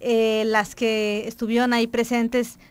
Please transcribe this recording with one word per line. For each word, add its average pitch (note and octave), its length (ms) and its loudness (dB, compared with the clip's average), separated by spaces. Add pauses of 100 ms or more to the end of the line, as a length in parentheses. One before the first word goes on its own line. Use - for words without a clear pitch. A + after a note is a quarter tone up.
eh, A3+ 460 2
las G#3+ 280 0
que G#3+ 540 -2
estuvieron A#3+ 460 0
ahí A#3 120 2
presentes A#3+ 720 -2 (120)